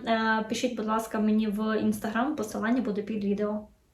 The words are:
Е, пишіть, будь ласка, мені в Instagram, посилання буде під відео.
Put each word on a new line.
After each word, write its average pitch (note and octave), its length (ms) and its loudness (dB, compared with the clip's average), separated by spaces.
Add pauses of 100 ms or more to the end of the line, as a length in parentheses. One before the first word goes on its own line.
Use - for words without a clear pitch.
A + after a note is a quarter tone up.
Е, A3 420 2
пишіть, A#3+ 260 -2
будь G#3+ 100 -4
ласка, A3 340 -2
мені G#3+ 280 4
в G3+ 120 -2
Instagram, A3 760 0
посилання A3 460 0
буде G3+ 200 -2
під G#3 220 -4
відео. G#3 440 -2 (260)